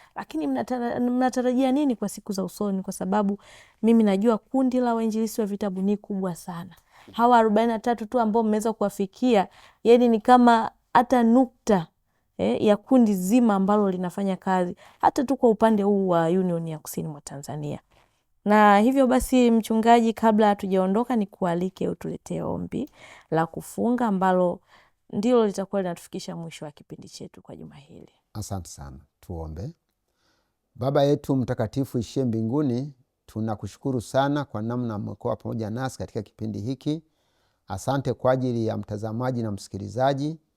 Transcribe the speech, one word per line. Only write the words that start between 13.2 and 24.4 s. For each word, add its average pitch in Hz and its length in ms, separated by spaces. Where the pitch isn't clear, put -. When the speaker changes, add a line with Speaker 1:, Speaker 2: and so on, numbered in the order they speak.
Speaker 1:
ambalo 196 360
linafanya 185 440
kazi, 185 400
hata - 240
tu 262 140
kwa 240 120
upande 220 340
huu 196 240
wa 170 180
Union 170 420
ya 156 120
Kusini - 280
mwa 147 140
Tanzania. 143 580
Na 208 340
hivyo 262 280
basi, 247 440
mchungaji, 226 640
kabla 214 340
hatujaondoka, 196 680
nikualike 185 720
utuletee 165 520
ombi 175 480
la 160 140
kufunga 226 640
ambalo 185 520